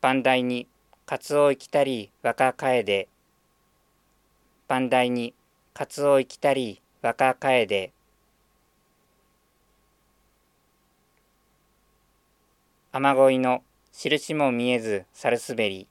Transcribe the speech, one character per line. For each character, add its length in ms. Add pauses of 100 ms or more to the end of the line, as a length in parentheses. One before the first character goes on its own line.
番 220
台 180
に 260 (380)
カ 140
ツ 180
オ 140
生 100
き 60
た 160
り 280 (120)
若 300
楓。 540 (1600)
番 220
台 220
に 240 (400)
カ 100
ツ 220
オ 120
生 80
き 100
た 160
り 280 (220)
若 320
楓。 580 (4000)
雨 200
乞 180
い 100
の 240 (280)
印 420
も 180
見 200
え 80
ず 340
猿 240 (100)
滑 220
り。 220